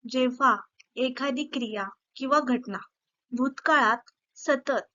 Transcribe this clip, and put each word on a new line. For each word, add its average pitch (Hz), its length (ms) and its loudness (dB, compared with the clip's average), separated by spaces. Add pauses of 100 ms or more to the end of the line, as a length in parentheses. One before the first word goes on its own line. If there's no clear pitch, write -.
जेव्हा 254 500 2 (480)
एखादी 262 400 -2 (100)
क्रिया 214 300 -4 (320)
किंवा 269 240 0
घटना 247 380 -2 (540)
भूतकाळात 262 760 2 (280)
सतत 269 580 -2